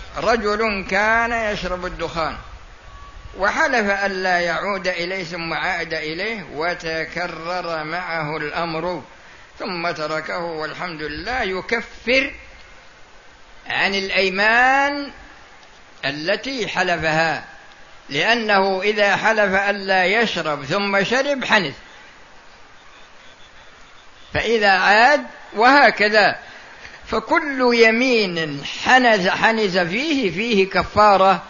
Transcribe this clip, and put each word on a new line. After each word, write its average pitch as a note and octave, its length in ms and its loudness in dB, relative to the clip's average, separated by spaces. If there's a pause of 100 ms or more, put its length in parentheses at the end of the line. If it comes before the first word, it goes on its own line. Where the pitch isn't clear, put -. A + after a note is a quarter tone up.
(160)
رجل G#3 760 0
كان A3 600 0
يشرب F3+ 340 -6
الدخان D#3+ 500 -6 (1000)
وحلف A3 520 2
ألا F#3 500 0
يعود F3 480 -2
إليه، F3+ 360 -4
ثم E3 280 -8
عاد E3 420 -4
إليه E3 580 -6
وتكرر E3 1300 -6
معه E3 520 -6
الأمر، D#3+ 680 -4 (560)
ثم F3 320 -6
تركه D#3 480 -6
والحمد D#3+ 640 -8
لله، E3+ 400 -6
يكفر A3+ 920 -2 (1300)
عن D#3+ 280 -2
الأيمان A3+ 1160 0 (920)
التي F#3+ 640 -4
حلفها، D#3+ 760 0 (640)
لأنه G3 720 2
إذا G3+ 340 2
حلف G#3 380 2
ألا G3 520 2
يشرب F3 580 0
ثم G3 400 0
شرب C4+ 400 -2
حنث، G3 300 0 (2500)
فإذا G#3 360 2
عاد A3 560 6 (300)
وهكذا، G#3+ 800 4 (680)
فكل C4+ 680 0
يمين A3 880 2
حنث، A3+ 640 4
حنث G3 500 2
فيه، A#3 520 0
فيه F#3+ 400 0
كفارة F#3+ 800 4